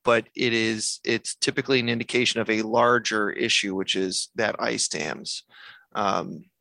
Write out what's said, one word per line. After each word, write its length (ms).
but 300
it 180
is, 520
it's 300
typically 460
an 80
indication 520
of 80
a 140
larger 680
issue, 440
which 200
is 420
that 220
ice 300
dams, 560
um, 500